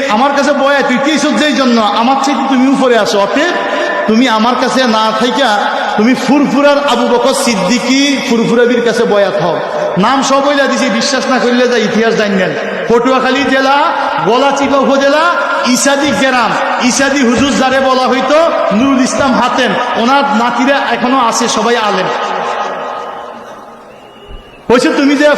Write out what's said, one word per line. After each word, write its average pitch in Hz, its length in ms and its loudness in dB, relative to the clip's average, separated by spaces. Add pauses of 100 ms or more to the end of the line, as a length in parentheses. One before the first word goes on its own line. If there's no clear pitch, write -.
আমার 254 280 0
কাছে 277 160 0
বয়াত 269 360 0
তুই 247 160 0
কি 294 340 0
যেই 294 140 0
জন্য, 247 280 2
আমার 233 440 0
চাইতে 269 240 -2
তুমি 262 240 2
উপরে 254 260 2
আছো। 208 220 0
অতএব 285 320 0 (540)
তুমি 233 220 2
আমার 220 320 0
কাছে 262 240 0
না 220 340 0
থাইকা 240 400 0 (380)
তুমি 233 180 2
ফুরফুরার 285 720 2
আবু 247 200 0
বকর 240 260 0
সিদ্দিকী 247 840 0 (140)
ফুরফুরাবির 233 520 2
কাছে 233 220 0
বয়াত 190 380 0
হও।" 156 180 -2 (380)
নাম 247 240 2
সব 269 240 2
বইলা 285 180 2
দিছি, 254 260 0
বিশ্বাস 233 360 -2
না 254 120 0
করলে 247 300 2
যা 240 80 0
ইতিহাস 214 380 0
জানেন। 190 400 0 (340)
পটুয়াখালী 254 600 2
জেলা, 277 420 2 (340)
গলাচিপা 277 520 0
উপজেলা, 277 560 2 (340)
ইসাদি 277 520 0
গ্রাম। 247 300 0 (360)
ইসাদি 277 340 0
হুজুর 247 380 2
যারে 262 220 2
বলা 254 280 2
হইতো 277 420 2 (260)
নুরুল 262 280 2
ইসলাম 254 300 0
হাতেম, 247 400 0 (220)
ওনার 262 260 2 (140)
নাতিরা 254 440 0 (100)
এখনো 247 280 0
আছে, 233 300 0
সবাই 233 280 0
আলেম। 202 300 -2 (2500)
কইছে, 247 200 4
"তুমি 285 280 0
যে 294 220 4